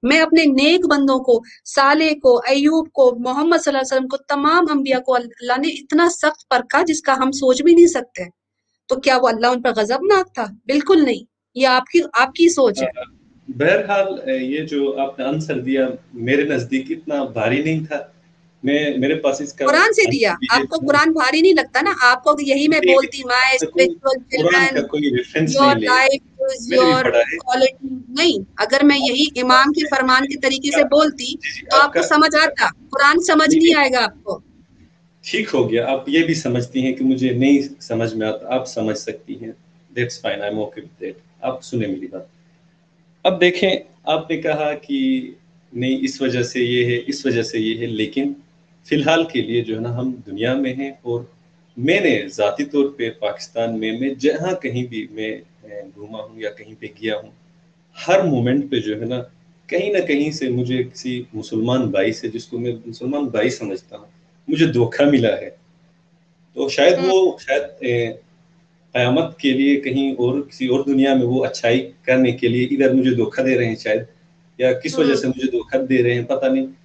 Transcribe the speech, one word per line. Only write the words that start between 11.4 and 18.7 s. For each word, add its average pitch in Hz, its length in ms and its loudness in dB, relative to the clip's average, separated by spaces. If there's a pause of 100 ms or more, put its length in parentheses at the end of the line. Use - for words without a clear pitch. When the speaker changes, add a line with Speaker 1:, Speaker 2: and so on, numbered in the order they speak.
Speaker 1:
ये 254 80 2
आपकी, 254 360 2 (140)
आपकी 262 340 4
सोच 254 300 2
है। 127 100 -2 (600)
Speaker 2:
बहरहाल, 190 800 0
ये 131 360 -4
जो 143 260 -2
आपने 135 340 -6
आंसर 151 280 -4
दिया 127 360 -2 (260)
मेरे 135 400 0
नजदीक 131 360 -4
इतना 151 320 -6
भारी 117 400 -2
नहीं 160 220 -2
था। - 260 -10 (540)
मैं, 143 320 0